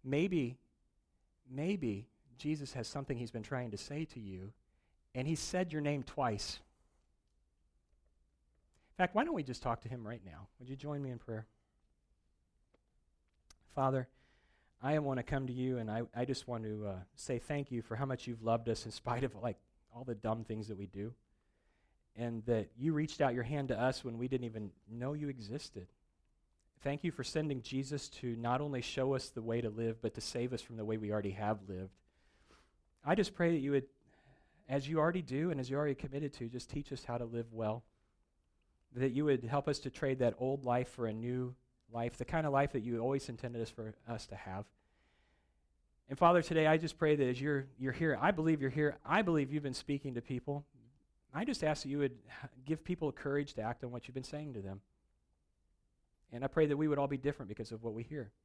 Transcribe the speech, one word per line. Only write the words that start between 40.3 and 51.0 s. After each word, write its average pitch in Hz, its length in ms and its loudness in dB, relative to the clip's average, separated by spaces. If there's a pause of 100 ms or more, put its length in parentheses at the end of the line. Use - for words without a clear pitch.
old 131 280 0
life 123 240 4
for 117 180 -2
a 110 60 0
new 123 420 -2 (340)
life, 117 280 -2
the 131 80 -4
kind 160 200 2
of 143 60 2
life 139 220 4
that 113 100 0
you 117 160 0
always 135 300 0
intended 120 320 -6
us 110 80 -2
for 110 260 -10 (120)
us 113 200 -6
to 98 80 -12
have. 95 300 -8 (1400)
And 135 120 -8
Father, 175 240 8
today 156 240 6
I 156 100 8
just 160 220 -2
pray 151 160 6
that 139 120 4
as 123 140 0
you're, 139 240 0 (140)
you're 131 140 0
here, 156 280 4
I 160 80 6
believe 160 320 4
you're 135 80 2
here, 147 340 2
I 160 200 4
believe 151 280 4
you've 147 120 0
been 131 100 -2
speaking 139 400 -2
to 117 80 -2
people. 143 420 -4 (680)